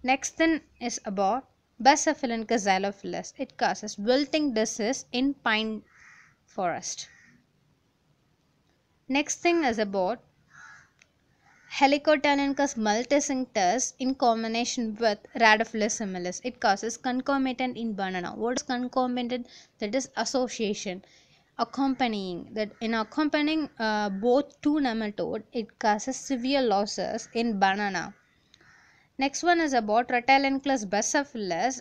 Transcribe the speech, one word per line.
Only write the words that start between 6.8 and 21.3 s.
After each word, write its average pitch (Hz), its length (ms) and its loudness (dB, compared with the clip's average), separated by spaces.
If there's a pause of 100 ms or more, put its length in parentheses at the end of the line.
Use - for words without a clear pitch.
Next 277 320 -2
thing 339 220 2
is 226 160 0
about 202 420 0 (1600)
Helicotanencus 277 1000 2
multicinctus 240 1200 0
in 262 160 0
combination 226 840 0
with 214 180 2 (160)
Rhadophilus 220 680 4
similis. 180 440 -6
It 254 160 -8
causes 220 360 0
concomitant 262 800 -2
in 226 180 -6
banana. 185 420 -6
What 240 220 -2
is - 40 -8
concomitant? 247 840 -4 (320)
That 208 120 -4
is 262 240 -2
association, 220 880 -4 (540)